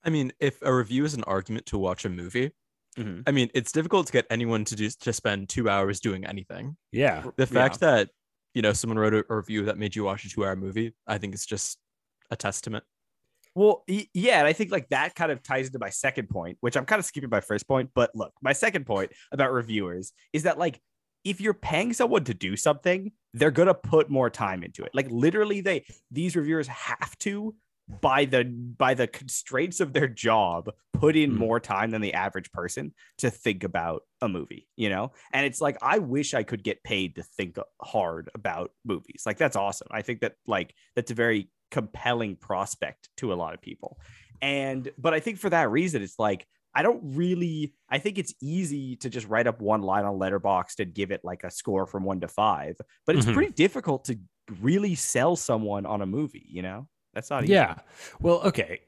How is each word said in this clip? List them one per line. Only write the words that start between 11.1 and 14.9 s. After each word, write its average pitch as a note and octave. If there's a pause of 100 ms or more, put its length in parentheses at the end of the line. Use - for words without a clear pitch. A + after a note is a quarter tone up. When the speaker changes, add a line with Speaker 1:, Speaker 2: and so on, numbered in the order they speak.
Speaker 1:
think G2
it's -
just - (500)
a G2
testament. G#2+ (720)
Speaker 2:
Well, G3+
y-, G3
yeah, G#3
and D3
I D#3
think, F#3+
like, F3
that C#3+